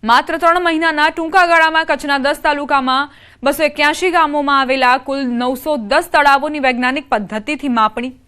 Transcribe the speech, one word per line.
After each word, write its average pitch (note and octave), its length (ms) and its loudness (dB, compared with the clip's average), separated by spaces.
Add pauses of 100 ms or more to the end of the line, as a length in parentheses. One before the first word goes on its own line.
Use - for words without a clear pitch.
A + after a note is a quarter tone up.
માત્ર C4 320 2
ત્રણ E4+ 260 2
મહિનાના D#4+ 460 0
ટૂંકા E4 380 0
ગાળામાં D#4+ 380 2
કચ્છના C#4+ 340 -2
દસ C#4 240 0
તાલુકામાં C#4+ 680 0 (320)
બસો C#4+ 200 0
એક્યાસી D4 480 0
ગામોમાં D4 500 0
આવેલા C4 360 2
કુલ C4+ 260 -6
નવસો B3+ 540 -2
દસ C4 360 0
તળાવોની D4 480 2
વૈજ્ઞાનિક B3+ 480 -2
પદ્ધતિથી A3 600 -4
માપણી A#3 440 0 (160)